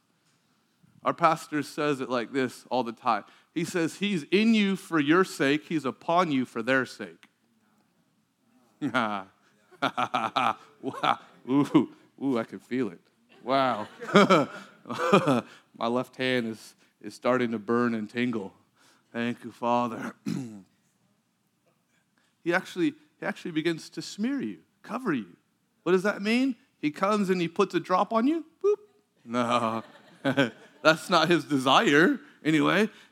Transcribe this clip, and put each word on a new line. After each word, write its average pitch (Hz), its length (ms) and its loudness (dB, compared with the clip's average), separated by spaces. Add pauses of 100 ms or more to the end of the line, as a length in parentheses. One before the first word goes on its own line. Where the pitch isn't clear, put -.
(1040)
Our 135 80 0
pastor 160 500 0
says 147 380 -2
it 127 80 -6
like 117 240 -4
this 131 380 -4
all 123 140 0
the 117 80 -6
time. 110 320 -2 (280)
He 170 120 -4
says, 165 320 -4
"He's 196 340 -2
in 220 240 4
you 196 220 2
for 165 240 -2
your 160 240 4
sake. 151 420 -2
He's 151 180 -4
upon 165 460 0
you 131 140 2
for 117 180 -8
their 127 240 0
sake." - 420 -16 (1500)
<laughs> 110 460 -2 (1600)
Wow. - 360 -2 (300)
Ooh, 139 420 2 (320)
ooh, 131 160 -2
I 113 60 -4
can 101 140 -16
feel 123 320 -6
it. 85 100 -20 (420)
Wow. 123 460 -2 (260)
<laughs> 151 1300 2 (340)
My 110 80 -2
left 123 300 -4
hand 127 300 -2
is, 110 280 -12 (260)
is 104 140 -14
starting 123 380 0
to 113 60 -4
burn 117 360 0
and 107 140 -8
tingle. 117 440 -6 (600)
Thank 120 320 -6
you, 117 80 -12
Father. 120 600 -2 (120)
<clears throat> - 80 -4 (2000)
He 170 120 0
actually, 170 400 -2 (240)
he 160 80 -8
actually 190 240 -8
begins 160 400 -4
to 165 120 -12
smear 254 380 -6
you, 104 180 -8 (240)
cover 226 300 -6
you. 104 240 -6 (460)
What 170 100 0
does 185 120 2
that 202 180 -2
mean? 240 340 0 (220)
He 151 120 -2
comes 196 380 0
and 185 120 2
he 165 80 0
puts 190 260 0
a 175 60 0
drop 185 320 0
on 226 140 2
you? 311 200 0 (180)
Boop. 403 120 4 (480)
No. 117 580 0 (420)
<laughs> 131 580 -2
That's 160 280 2
not 160 180 4
his 165 160 2
desire, 147 760 4 (240)
anyway. 156 460 2 (240)